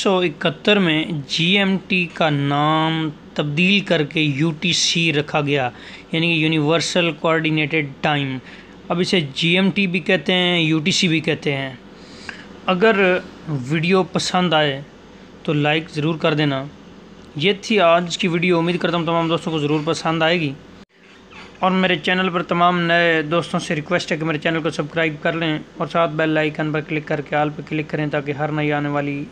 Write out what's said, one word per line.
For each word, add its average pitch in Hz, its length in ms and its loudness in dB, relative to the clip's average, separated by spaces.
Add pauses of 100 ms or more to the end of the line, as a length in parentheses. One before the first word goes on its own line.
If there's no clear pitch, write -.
सौ 185 200 2
इकहत्तर 180 560 0
में 160 500 0
जीएमटी 185 760 0 (120)
का 165 120 2
नाम 151 800 2 (260)
तब्दील 175 440 2
करके 156 400 0
यूटीसी 160 920 0
रखा 147 300 0
गया, 139 300 0 (420)
यानी 165 140 0
कि 165 160 0
Universal 160 680 0 (100)
Coordinated 156 680 0 (140)
Time। 139 360 -2 (520)
अब 175 100 0
इसे 185 200 2 (160)
जीएमटी 185 500 2
भी 180 120 -2
कहते 180 340 0
हैं, 175 280 2
यूटीसी 160 460 2
भी 160 140 2
कहते 151 300 -2
हैं। 135 280 -6 (920)
अगर 185 540 4 (260)
वीडियो 160 540 0 (100)
पसंद 180 400 0
आए 147 300 2 (600)
तो 165 80 0
like 151 420 0
ज़रूर 156 220 -2
कर 156 180 2
देना। 143 320 0 (680)
ये 175 160 2 (100)
थी 220 160 0
आज 170 380 4
की 190 100 0
वीडियो, 170 320 2
उम्मीद 170 180 0
करता 170 200 0
हूँ 165 80 -2
तमाम 165 240 0
दोस्तों 165 220 -2
को 160 80 -2
ज़रूर 147 260 0
पसंद 165 380 0
आएगी। 160 300 0 (1120)
और 185 80 4
मेरे 185 240 4
चैनल 185 340 0
पर 175 140 -2
तमाम 175 380 2
नए 170 420 4
दोस्तों 165 360 -2
से 165 160 -4
रिक्वेस्ट 160 360 -2
है 165 60 -2
कि 156 80 -4
मेरे 156 140 -2
चैनल 165 200 0
को 156 100 -2
सब्सक्राइब 160 540 -2
कर 165 120 0
लें 160 240 -2 (220)
और 156 60 -4
साथ 170 280 0
बेल 156 220 0
आइकन 156 360 -2
पर 156 80 -2
क्लिक 156 260 -6
करके 151 280 -4
all 151 160 0
पर 151 120 -10
क्लिक 151 260 -4
करें, 151 200 -2
ताकि 147 220 -4
हर 147 200 -4
नई 151 200 0
आने 147 180 -2
वाली 143 260 -4 (160)